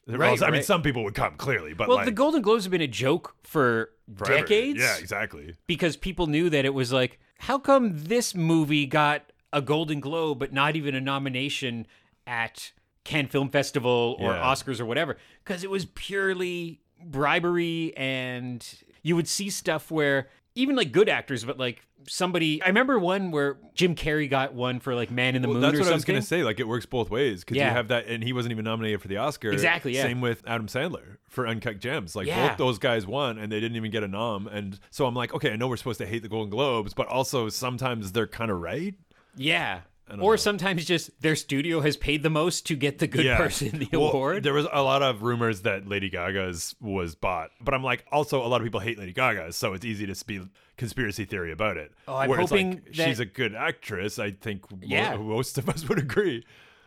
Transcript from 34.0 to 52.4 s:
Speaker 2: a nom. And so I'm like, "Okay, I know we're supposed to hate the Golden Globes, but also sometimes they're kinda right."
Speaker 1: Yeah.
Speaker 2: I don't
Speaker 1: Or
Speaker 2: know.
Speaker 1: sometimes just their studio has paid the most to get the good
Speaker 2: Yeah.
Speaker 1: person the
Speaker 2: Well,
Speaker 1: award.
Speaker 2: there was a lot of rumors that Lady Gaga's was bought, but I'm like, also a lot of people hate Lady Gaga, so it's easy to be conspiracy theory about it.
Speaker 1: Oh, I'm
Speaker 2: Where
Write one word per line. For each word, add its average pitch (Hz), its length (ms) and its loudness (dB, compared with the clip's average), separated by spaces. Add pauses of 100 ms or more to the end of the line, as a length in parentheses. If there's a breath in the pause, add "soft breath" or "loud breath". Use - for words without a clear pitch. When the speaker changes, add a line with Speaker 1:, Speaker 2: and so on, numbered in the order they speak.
Speaker 2:
a 98 60 -4
nom. 104 380 -4
And 101 300 -6 (120)
so 143 160 0
I'm 120 100 0
like, 120 180 -2
"Okay, 135 180 0
I 107 40 -4
know 120 140 -2
we're 117 80 -2
supposed 117 220 -6
to 104 80 -6
hate 107 160 -4
the 110 60 -10
Golden 110 200 -4
Globes, 113 440 0
but - 140 0
also 123 400 0
sometimes 120 640 -4
they're 107 160 2
kinda 113 280 -2
right." 123 400 -6 (420 soft breath)
Speaker 1:
Yeah. 131 440 0 (260)
Speaker 2:
I 143 80 -14
don't 196 100 0
Speaker 1:
Or 220 80 8
Speaker 2:
know. 208 40 4
Speaker 1:
sometimes 185 460 0
just - 380 -2
their 156 160 2
studio 156 420 0
has 147 160 2
paid 147 260 0
the 156 80 2
most 160 360 0
to 160 100 0
get 139 240 0
the 127 80 2
good 143 160 2
Speaker 2:
Yeah. 127 140 4
Speaker 1:
person 123 420 0
the 135 80 -4 (100)
Speaker 2:
Well, 147 120 4
Speaker 1:
award. 135 340 0
Speaker 2:
there 143 80 2
was 147 220 2
a 139 100 4
lot 135 180 4
of 123 200 0
rumors 117 400 0
that 101 260 -2
Lady 98 220 -2
Gaga's 92 720 -4
was 95 340 -4
bought, 87 360 -2 (100)
but 131 120 -2
I'm 131 100 0
like, 123 280 -2
also 143 340 0
a - 20 -2
lot 120 120 4
of 110 60 -4
people 107 160 -2
hate 107 180 -4
Lady 92 140 -10
Gaga, 101 400 0
so 113 180 -2
it's 95 140 -8
easy 104 200 -4
to 95 200 -8
be 98 160 -8 (340 soft breath)
conspiracy 113 480 -4
theory 87 300 -6
about 95 240 -2
it. 76 160 -12 (160)
Speaker 1:
Oh, 131 80 -6
I'm 135 120 2
Speaker 2:
Where 151 120 4